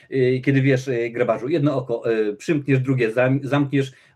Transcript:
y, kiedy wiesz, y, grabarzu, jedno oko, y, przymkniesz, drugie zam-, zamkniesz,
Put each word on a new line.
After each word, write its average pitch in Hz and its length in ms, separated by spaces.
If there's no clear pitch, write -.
y, 131 340
kiedy 135 180
wiesz, 131 260
y, 117 220
grabarzu, 113 380
jedno 147 280
oko, 120 360
y, 104 240
przymkniesz, 143 440
drugie 127 300
zam-, 131 320
zamkniesz, 135 500